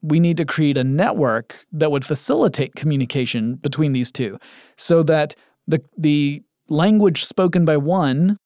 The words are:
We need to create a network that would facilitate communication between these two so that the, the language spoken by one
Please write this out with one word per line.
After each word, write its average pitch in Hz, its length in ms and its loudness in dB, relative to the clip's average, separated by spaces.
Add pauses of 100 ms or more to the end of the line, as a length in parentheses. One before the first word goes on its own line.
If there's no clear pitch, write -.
We 156 180 0
need 170 180 2
to 165 80 -2
create 143 320 0
a 127 60 0
network 135 880 -2
that 151 180 0
would 139 140 -2
facilitate 160 680 -2
communication 127 800 -2
between 143 360 -2
these 123 200 -2
two 107 280 -8 (380)
so 165 260 2
that 151 320 0 (320)
the, 160 140 0 (140)
the 147 460 0 (280)
language 190 560 2
spoken 180 400 0
by 156 120 2
one 160 680 0